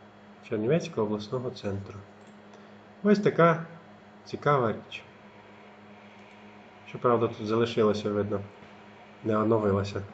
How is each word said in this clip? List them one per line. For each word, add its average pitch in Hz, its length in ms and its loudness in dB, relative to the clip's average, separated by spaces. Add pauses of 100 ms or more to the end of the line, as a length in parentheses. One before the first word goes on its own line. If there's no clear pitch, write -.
(500)
Чернівецького 117 580 -2
обласного 120 420 -6
центру. - 460 -8 (1080)
Ось 202 160 6
така 165 460 4 (600)
цікава 131 460 0
річ. - 320 -10 (1800)
Щоправда, 120 400 2
тут 113 200 -6
залишилося, 110 600 2
видно, 104 320 -2 (840)
не 110 140 0
оновилося. 104 640 0 (120)